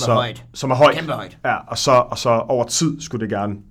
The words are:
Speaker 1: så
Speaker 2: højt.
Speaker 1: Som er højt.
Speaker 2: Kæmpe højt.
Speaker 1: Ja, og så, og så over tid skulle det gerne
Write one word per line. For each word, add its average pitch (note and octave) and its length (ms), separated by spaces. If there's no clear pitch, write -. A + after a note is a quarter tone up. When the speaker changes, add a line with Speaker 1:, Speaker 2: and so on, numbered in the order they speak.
Speaker 1:
så A#2+ 80
Speaker 2:
højt. A#2 300
Speaker 1:
Som C3+ 180
er B2+ 40
højt. C#3 200
Speaker 2:
Kæmpe D#3+ 160
højt. G#2 340
Speaker 1:
Ja, A#2+ 100
og - 100
så, - 140
og B2 260
så - 120
over A#2+ 360
tid - 360
skulle A2+ 200
det G#2+ 80
gerne G#2 260